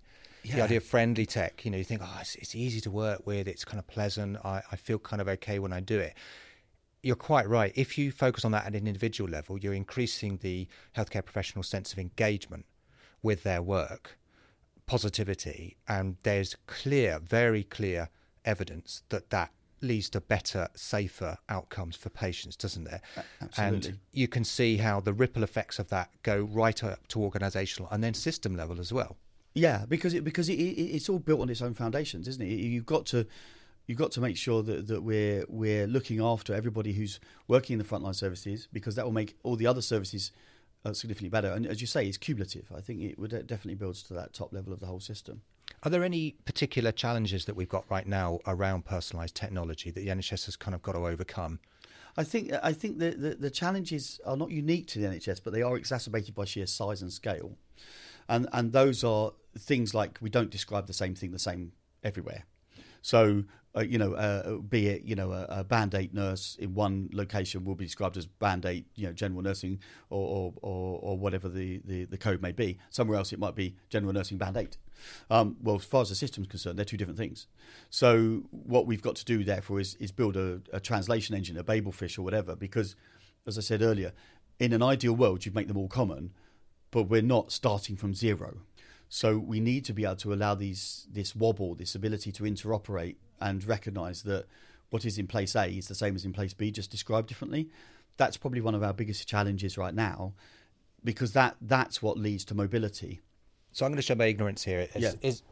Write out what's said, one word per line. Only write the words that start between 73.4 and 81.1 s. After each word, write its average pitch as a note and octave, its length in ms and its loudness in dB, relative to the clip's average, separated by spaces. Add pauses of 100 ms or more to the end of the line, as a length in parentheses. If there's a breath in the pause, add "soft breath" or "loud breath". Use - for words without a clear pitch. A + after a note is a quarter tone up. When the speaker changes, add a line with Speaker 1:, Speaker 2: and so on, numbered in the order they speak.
Speaker 2:
be F#2+ 200 -2 (140 soft breath)
general G2+ 240 0
nursing G2 240 -2
Band G2 200 -2
Eight. - 200 -4 (520 loud breath)
Um, A2 340 6
well, G#2 140 4
as - 80 -4
far C3 160 4
as G2+ 80 0
the G2 60 -4
system's G2+ 320 -4
concerned, F#2 300 -6
they're G2+ 80 0
two G#2 120 -6
different F2 200 -4
things. - 300 -8 (420 loud breath)
So A2+ 640 6
what A#2+ 340 4
we've A2 160 0
got - 140 0
to - 100 -10
do, G#2+ 200 2
therefore, G2 340 0
is, F#2+ 160 -4
is G2 160 -8
build G#2 240 2
a, F#2 260 -2 (120)
a F#2+ 80 -4
translation A2 540 0